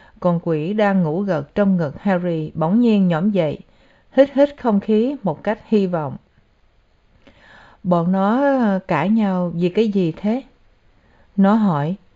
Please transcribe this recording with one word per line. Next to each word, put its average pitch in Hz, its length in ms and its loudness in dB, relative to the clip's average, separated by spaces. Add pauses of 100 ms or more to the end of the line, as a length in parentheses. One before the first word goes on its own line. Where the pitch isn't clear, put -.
(200)
Con 170 240 0
quỷ 160 300 -4
đang 202 300 2
ngủ 160 180 -2
gật 165 340 -4
trong 196 220 2
ngực 151 240 -4
Harry 175 520 -2
bỗng 165 260 0
nhiên 214 280 2
nhổm 170 220 0
dậy, 165 300 -2 (520)
hít 269 220 4
hít 285 240 4
không 208 220 0
khí 220 440 0
một 156 200 -6
cách 214 240 -4
hy 202 200 2
vọng. 156 300 -6 (1700)
"Bọn 175 280 0
nó, 196 300 0
ờ, 254 460 0
cãi 165 220 -2
nhau 190 460 0
vì 175 140 0
cái 214 180 0
gì 190 300 0
thế?" 226 240 -4 (960)
Nó 196 160 4
hỏi, 185 420 0 (200)